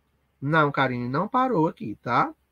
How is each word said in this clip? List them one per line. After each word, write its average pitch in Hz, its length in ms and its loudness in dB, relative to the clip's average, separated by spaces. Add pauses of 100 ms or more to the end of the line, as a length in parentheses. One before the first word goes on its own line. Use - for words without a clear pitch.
(400)
Não, 147 320 2
Karine, 123 360 -2
não 165 200 -2
parou 247 400 2
aqui, - 320 -10
tá? 143 320 0 (200)